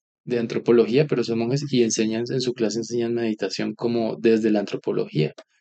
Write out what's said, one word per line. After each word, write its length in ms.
de 140
antropología, 680
pero 180
son 160
monjes 300
y 120
enseñan, 460
en 120
su 120
clase 260
enseñan 360
meditación 600
como 440
desde 320
la 100
antropología. 720